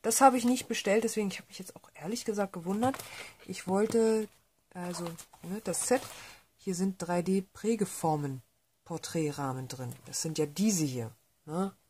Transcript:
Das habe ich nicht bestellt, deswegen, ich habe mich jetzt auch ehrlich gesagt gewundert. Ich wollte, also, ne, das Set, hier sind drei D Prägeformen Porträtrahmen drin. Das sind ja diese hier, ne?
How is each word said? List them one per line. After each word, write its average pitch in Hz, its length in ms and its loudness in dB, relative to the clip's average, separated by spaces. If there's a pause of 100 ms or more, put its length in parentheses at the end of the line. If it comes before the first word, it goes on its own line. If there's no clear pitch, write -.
Das 226 200 2
habe 262 160 10
ich 233 80 0
nicht 254 220 2
bestellt, 220 360 2
deswegen, 214 260 0
ich 185 100 -8
habe - 100 -18
mich - 100 -16
jetzt - 160 -14
auch - 200 -20
ehrlich 202 300 -6
gesagt 202 280 0
gewundert. 202 420 0 (500)
Ich - 220 -8
wollte, 220 600 2 (460)
also, 175 320 -6 (380)
ne, 190 200 -6
das - 240 -2
Set, 254 140 4 (560)
hier 190 180 -4
sind 190 240 0
drei 175 220 0
D 190 200 2
Prägeformen 156 1000 -2 (460)
Porträtrahmen 143 800 -4
drin. 127 240 -8 (140)
Das - 160 -8
sind 160 160 -4
ja 151 80 2
diese 180 400 2
hier, 120 260 -4 (320)
ne? 185 320 -2 (140)